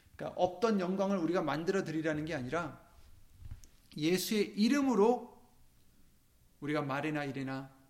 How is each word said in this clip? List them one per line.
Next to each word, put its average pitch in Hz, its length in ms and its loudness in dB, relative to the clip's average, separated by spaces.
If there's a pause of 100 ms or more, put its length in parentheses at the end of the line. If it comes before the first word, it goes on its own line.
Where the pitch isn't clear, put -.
(160)
그러니까 151 240 -6
없던 196 400 2
영광을 190 380 2
우리가 175 240 2
만들어 165 420 0
드리라는 156 400 -2
게 165 100 -4
아니라 143 460 -4 (1160)
예수의 180 600 0
이름으로 240 800 4 (1200)
우리가 147 220 -2
말이나 143 420 -2
이래나 135 460 -6 (200)